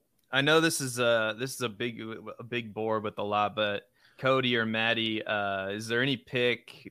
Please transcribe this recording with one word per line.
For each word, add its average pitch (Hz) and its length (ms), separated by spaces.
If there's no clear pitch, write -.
I 131 120
know 156 180
this 160 200
is 123 180
a, 113 400
this 131 160
is - 80
a 120 60
big, 113 340
a 123 60
big 117 300
board 110 300
with 107 140
a 104 60
lot, 104 320
but 104 280
Cody 131 380
or 113 100
Maddie, 113 580
uh, 98 440
is 107 180
there 117 160
any 135 140
pick - 760